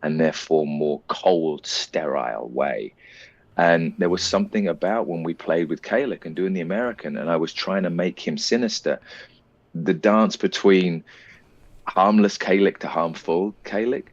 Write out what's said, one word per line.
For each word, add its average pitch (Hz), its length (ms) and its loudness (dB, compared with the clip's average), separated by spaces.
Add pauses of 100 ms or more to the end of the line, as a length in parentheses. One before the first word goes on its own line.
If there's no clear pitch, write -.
and 78 160 -2
therefore 78 460 2
more 76 420 -2
cold, 80 580 0
sterile 64 840 -4
way. 62 440 -4 (640)
And 82 400 4
there 90 120 2
was 90 140 0
something 101 440 0
about 90 400 -2
when 85 160 -6
we 82 100 -4
played 82 360 -2
with 78 120 -6
Kalik 117 440 -4
and 80 100 -10
doing 92 180 -2
the 92 80 -2
American, 92 560 -6
and 76 120 -6
I 85 60 2
was 80 160 0
trying 95 320 -2
to 90 60 0
make 87 300 -2
him 78 180 -6
sinister, 110 600 -2 (760)
the 85 180 0
dance 107 440 4
between 92 680 2 (840)
harmless 104 520 4
Kalik 95 420 2
to - 80 -8
harmful 82 680 -2 (120)
Kalik 117 480 -4